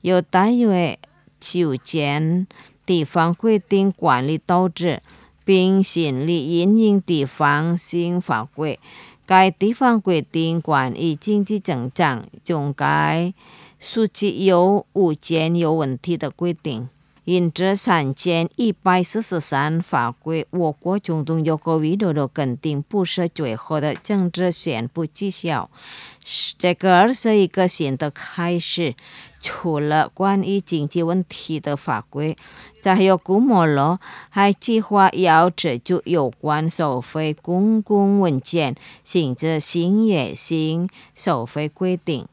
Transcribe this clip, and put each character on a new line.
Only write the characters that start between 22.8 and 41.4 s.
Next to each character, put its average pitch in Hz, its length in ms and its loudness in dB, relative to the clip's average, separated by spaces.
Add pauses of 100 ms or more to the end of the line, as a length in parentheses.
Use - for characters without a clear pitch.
不 190 240 -2
是 170 240 -2
最 127 260 -4
后 156 240 -6
的 143 140 -2
政 190 360 -2
治 180 220 -2
宣 120 360 -4
布 165 180 -6
绩 196 240 -8
效。 156 400 -6 (880)
这 180 160 0
个 190 400 4
是 220 240 2
一 190 100 4
个 180 200 0
新 139 280 -4
的 147 160 -4
开 175 480 -4
始。 160 360 -4 (480)
除 156 360 -4
了 151 280 2
关 196 360 0
于 196 180 -2
经 151 260 -4
济 175 140 -2
问 175 220 0
题 - 360 -8
的 143 160 -4
法 117 360 -6
规， 156 260 -6 (420)
扎 190 220 4
尤 190 160 6
古 190 220 0
莫 226 260 4
罗 151 340 2 (300)
还 202 240 2
计 220 260 0
划 196 340 4
要 170 360 4
制 147 300 -4
定 175 260 -2
有 147 240 0
关 151 400 -4
收 143 320 -2
费 156 320 -4
公 202 480 0
共 202 380 2
文 160 200 2
件， 143 360 -2 (280)
甚 147 320 -2
至 160 240 -2
新 180 460 0
业 143 300 0
新 160 520 -2 (280)
收 139 280 -2